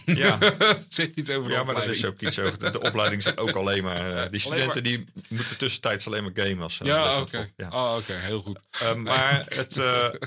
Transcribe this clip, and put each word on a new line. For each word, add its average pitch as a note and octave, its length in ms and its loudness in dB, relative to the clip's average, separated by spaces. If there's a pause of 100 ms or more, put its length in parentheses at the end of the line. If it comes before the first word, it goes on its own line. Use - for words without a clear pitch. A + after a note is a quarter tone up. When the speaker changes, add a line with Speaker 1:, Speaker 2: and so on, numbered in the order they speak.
Speaker 1:
Ja. F3 320 4
Speaker 2:
<laughs> G3+ 200 6
Dat G#3+ 320 4
zegt D#3+ 260 0
iets C#3+ 140 -4
over C3+ 200 -2
de B2 60 0
Speaker 1:
Ja, B2+ 80 2
maar C3 100 -2
dat A#2+ 100 0
Speaker 2:
opleiding. G#2 140 0
Speaker 1:
is A2 80 0
ook F#2+ 160 -4
iets A2+ 180 -2
over F#2+ 200 -2
de, - 100 -2
de - 120 -4
opleiding G#2 400 0
zijn F3 160 0
ook A2+ 180 0
alleen G2 280 0
maar, F2+ 140 -2
eh, F2+ 160 -4
die F2 100 -2
Speaker 2:
Alleen G2+ 160 -4
Speaker 1:
studenten C3+ 340 0
Speaker 2:
maar A#2+ 100 -2
Speaker 1:
die A#2+ 240 -2 (220)
moeten A2+ 280 -4
tussentijds A#2 500 -2
alleen G#2+ 160 -4
maar G2 80 -6 (160)
gamen F#2 160 -2
als E2 120 -6
ze - 80 -8
Speaker 2:
Ja, D3+ 220 2
Speaker 1:
les C3+ 160 2
Speaker 2:
oké. A#2+ 160 -8
Speaker 1:
hebben. G#2+ 200 -8
Ja. F#2+ 100 -10
Speaker 2:
Ah, A#2+ 300 0
oké, G#2+ 160 -6
heel F#2+ 280 -4
goed. G2+ 280 -10
Speaker 1:
Ehm, A2+ 240 0
Speaker 2:
Nee. A#2 100 -4
Speaker 1:
maar C3 420 4 (100)
het, C3 220 -2
eh, B2 320 4 (180)